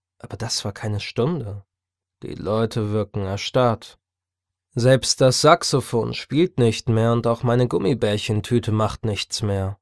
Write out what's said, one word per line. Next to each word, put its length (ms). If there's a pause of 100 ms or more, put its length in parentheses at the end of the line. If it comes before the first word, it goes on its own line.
(180)
Aber 180
das 300
war 60
keine 280
Stunde. 640 (580)
Die 120
Leute 580
wirken 320
erstarrt. 760 (760)
Selbst 480
das 180
Saxophon 720
spielt 460
nicht 320
mehr 220
und 140
auch 160
meine 260
Gummibärchentüte 1040
macht 360
nichts 340
mehr. 420